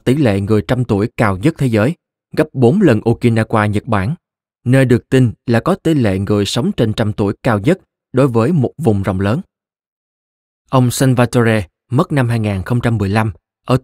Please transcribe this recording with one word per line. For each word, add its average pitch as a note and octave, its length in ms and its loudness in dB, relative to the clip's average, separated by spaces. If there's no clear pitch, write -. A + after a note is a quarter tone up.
tỷ B2 100 0
lệ A2+ 260 0
người G2+ 280 0
trăm B2+ 160 -2
tuổi G#2 320 0
cao G2+ 200 -2
nhất B2 220 0
thế C#3 80 -2
giới, A2+ 280 0
gấp D3+ 160 0
bốn C3 280 2
lần B2+ 200 4
Okinawa, A2+ 680 0
Nhật G#2 200 -4
Bản, A2 280 -2
nơi C3 200 2
được A#2+ 240 0
tin C3 240 2
là A2+ 140 0
có F3 140 -2
tỷ D#3+ 200 -2
lệ G#2+ 240 0
người G2+ 260 0
sống C#3 280 -4
trên A2+ 200 -2
trăm G#2+ 200 -2
tuổi G#2 300 -2
cao A2 160 -2
nhất C3+ 200 0
đối C3+ 160 2
với A#2 240 0
một C3+ 260 0
vùng G#2+ 240 0
rộng F#2+ 180 -4
lớn. G#2 200 0
Ông B2+ 200 2
Salvatore A#2 760 0
mất C#3+ 220 0
năm C3 160 0
hai A#2 100 -2
nghìn G2+ 240 -2
không B2 180 -2
trăm A2+ 180 -2
mười G2 100 -2
lăm A2 240 -2
ở B2+ 180 2